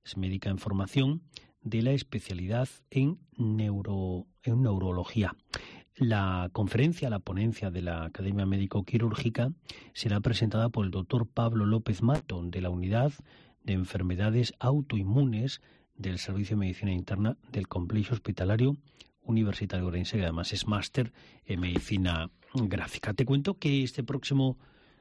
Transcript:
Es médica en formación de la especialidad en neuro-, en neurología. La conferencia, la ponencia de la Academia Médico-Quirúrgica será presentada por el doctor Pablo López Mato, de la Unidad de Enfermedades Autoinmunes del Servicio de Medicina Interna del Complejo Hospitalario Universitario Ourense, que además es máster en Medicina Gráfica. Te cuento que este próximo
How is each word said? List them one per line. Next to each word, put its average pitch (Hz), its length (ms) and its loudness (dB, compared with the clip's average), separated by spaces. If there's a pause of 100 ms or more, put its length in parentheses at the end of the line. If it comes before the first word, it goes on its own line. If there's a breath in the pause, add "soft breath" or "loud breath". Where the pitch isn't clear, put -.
Es - 140 -10
médica 95 320 -2
en 92 80 0
formación 131 640 0 (400 loud breath)
de 113 220 -2
la 131 80 2
especialidad 110 760 -2 (220)
en 139 300 2 (180)
neuro-, 98 880 -2 (160)
en 123 220 2
neurología. 92 720 0 (600 loud breath)
La 95 560 2
conferencia, 123 600 0
la 98 80 -2
ponencia 101 500 -2
de 87 140 -4
la 85 200 -2
Academia 98 440 -2
Médico-Quirúrgica 110 1040 0 (400 loud breath)
será 101 280 0
presentada 110 480 2
por 110 160 0
el 92 60 0
doctor 98 360 0
Pablo 113 400 2
López 110 340 2
Mato, 113 420 0
de 90 180 -4
la 90 100 0
Unidad 101 420 2 (500 loud breath)
de 101 100 -2
Enfermedades 92 840 0
Autoinmunes 127 1040 2 (340 soft breath)
del 95 220 -4
Servicio 101 380 -2
de 101 60 2
Medicina 95 300 -2
Interna 98 460 -2 (140)
del 92 160 -4
Complejo 101 480 -2
Hospitalario 110 600 0 (460 loud breath)
Universitario 101 640 0
Ourense, 90 320 -2
que 95 60 2
además 82 280 -2
es 98 160 -4
máster 110 460 -2 (320 loud breath)
en 92 140 -4
Medicina 87 720 0 (240)
Gráfica. - 580 -2
Te 131 100 0
cuento 143 360 2
que 139 240 2
este 123 200 -4
próximo 135 540 2 (440 loud breath)